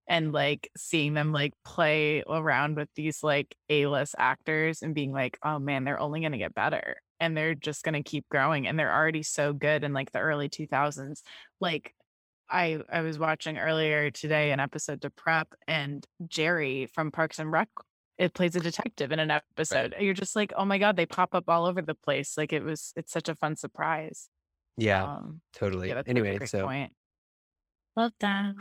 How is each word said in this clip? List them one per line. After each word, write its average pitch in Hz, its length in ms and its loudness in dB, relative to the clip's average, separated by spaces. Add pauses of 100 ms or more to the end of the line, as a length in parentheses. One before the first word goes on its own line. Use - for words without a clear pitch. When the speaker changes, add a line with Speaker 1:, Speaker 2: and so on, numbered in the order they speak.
Speaker 1:
and, 156 240 2
like, 143 440 0
seeing 151 380 0
them, 151 180 2
like, 147 200 0 (120)
play 151 640 2
around 147 480 0
with 151 180 -4
these, 151 280 -4
like, 147 320 0 (140)
A-list 143 500 2
actors 156 640 0
and 160 120 -4
being 143 180 -2
like, 131 300 -2
"Oh 151 160 -2
man, 139 260 -2
they're 117 160 -2
only 147 200 -2
gonna 151 180 -2
get 92 160 -4
better - 460 -2 (200)
and 165 160 0
they're 156 180 0
just - 300 -8
gonna 151 180 0
keep 147 280 -6
growing." 143 360 2
And 143 120 0
they're 131 160 2
already 156 280 2
so 147 300 0
good 147 320 2
in, 143 80 -2
like, 139 200 -4
the - 80 -4
early 143 280 0
two 151 180 -8
thousands. 143 560 -2 (380)
Like, 170 340 -4 (540)
I, 165 400 0
I 170 140 0
was 160 160 -2
watching 156 400 -2
earlier 156 520 2
today 151 420 2
an 135 80 2
episode 143 420 -4
to 143 80 -6
prep, 160 440 0 (140)
and 143 380 -4 (200)
Jerry 151 600 0
from 156 260 -4
Parks - 260 -2
and 156 140 -4
Rec, 170 160 4 (500)
it 180 160 2
plays 175 220 2
a 175 40 2
detective 160 520 -2
in 156 80 0
an 156 100 0
episode. - 640 0
Speaker 2:
Right. - 60 -8
Speaker 1:
You're 196 140 4
just 185 220 -4
like, 208 200 2
"Oh 196 80 2
my 196 140 4
God, 202 180 6
they 170 100 4
pop - 280 2
up 175 140 0
all 170 180 4
over 185 160 2
the 151 120 -4
place." 139 420 -2
Like, 151 160 -2
it 151 120 0
was, 156 320 -6
it's - 160 -10
such 170 160 -2
a 160 80 -4
fun 156 200 -2
surprise. 156 720 -6 (480)
Speaker 2:
Yeah, 98 320 4
Speaker 1:
Um, 143 340 -10 (100)
Speaker 2:
totally. 95 380 -2
Speaker 1:
yeah, 117 60 -4
that's 123 160 -4
such 110 180 2
a 98 40 -2
Speaker 2:
Anyway, 101 40 -2
Speaker 1:
great 123 120 -6
Speaker 2:
so 98 120 -2
Speaker 1:
point. 131 320 -4 (1000)
Love 226 240 2
that. 202 420 0